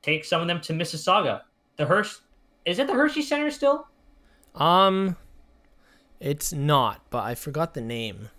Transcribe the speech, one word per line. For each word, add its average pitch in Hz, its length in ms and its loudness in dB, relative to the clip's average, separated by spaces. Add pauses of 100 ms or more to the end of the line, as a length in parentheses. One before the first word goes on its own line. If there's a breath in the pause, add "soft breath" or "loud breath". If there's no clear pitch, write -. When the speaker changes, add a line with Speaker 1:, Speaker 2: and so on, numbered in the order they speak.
Speaker 1:
take 156 240 -2
some 165 160 0
of 170 80 -2
them 170 140 -2
to - 100 -6
Mississauga. 165 680 0 (340)
The 151 80 -2
Hersh-, 202 360 0 (440)
is 180 140 -2
it 277 80 2
the 392 80 -2
Hershey 294 280 2
Center 294 280 -2
still? 285 360 0 (680 soft breath)
Speaker 2:
Um, 190 640 4 (1000 soft breath)
it's 143 340 -6
not, 139 580 2
but 120 140 -4
I 117 100 -4
forgot 151 400 -6
the 139 80 -8
name. 110 560 -8